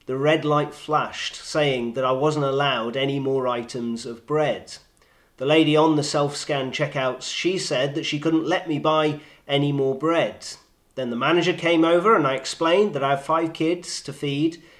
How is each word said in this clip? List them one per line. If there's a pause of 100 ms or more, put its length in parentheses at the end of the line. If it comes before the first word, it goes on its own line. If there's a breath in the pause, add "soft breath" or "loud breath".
the
red
light
flashed,
saying
that
I
wasn't
allowed
any
more
items
of
bread. (640 soft breath)
The
lady
on
the
self-scan
checkouts,
she
said
that
she
couldn't
let
me
buy (280 loud breath)
any
more
bread. (480)
Then
the
manager
came
over
and
I
explained
that
I
have
five
kids
to
feed, (180 soft breath)